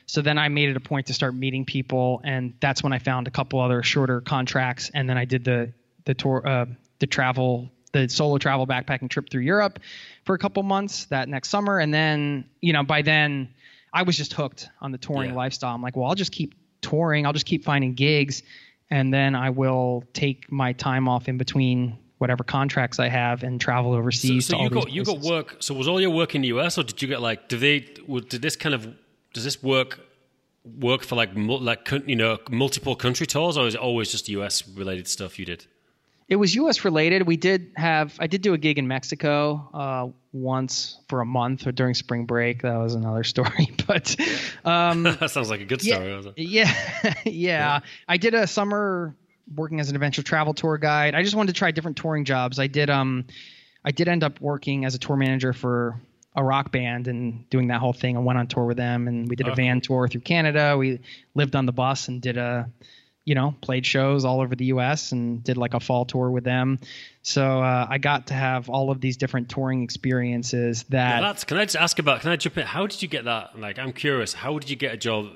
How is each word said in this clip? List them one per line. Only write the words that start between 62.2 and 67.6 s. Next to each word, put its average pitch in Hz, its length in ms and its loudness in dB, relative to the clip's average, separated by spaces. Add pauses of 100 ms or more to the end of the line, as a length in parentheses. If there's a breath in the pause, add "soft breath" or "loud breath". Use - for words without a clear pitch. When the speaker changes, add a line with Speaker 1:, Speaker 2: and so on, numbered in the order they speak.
Speaker 1:
did 123 160 -2
a, 120 320 -2 (560 loud breath)
you 147 100 2
know, 139 240 2
played 127 260 -2
shows 139 380 4
all 131 160 2
over 127 160 0
the 127 100 -2
U 127 140 2
S 143 320 0
and 120 320 -2
did, 127 140 0
like, 120 160 -2
a 117 80 0
fall 123 240 0
tour 127 260 0
with 123 140 -2
them. 127 340 0 (420 loud breath)
So, 131 400 2